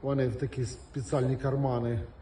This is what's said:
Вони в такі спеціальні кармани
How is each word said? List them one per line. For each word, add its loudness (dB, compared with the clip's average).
Вони 2
в 0
такі -2
спеціальні 0
кармани 2